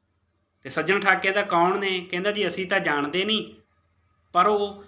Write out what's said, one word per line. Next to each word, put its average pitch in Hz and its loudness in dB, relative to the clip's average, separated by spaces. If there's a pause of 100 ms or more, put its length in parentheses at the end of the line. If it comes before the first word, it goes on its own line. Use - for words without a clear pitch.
(600)
ਤੇ 139 -16
ਸੱਜਣ 165 0
ਠੱਗ 190 4
ਕਹਿੰਦਾ, 196 0
"ਕੌਣ 185 2
ਨੇ?" 185 -4
ਕਹਿੰਦਾ, 185 -2
"ਜੀ, 202 -2
ਅਸੀਂ 180 -4
ਤਾਂ 190 0
ਜਾਣਦੇ 151 -2
ਨਹੀਂ, 214 -4 (800)
ਪਰ 180 6
ਉਹ 202 0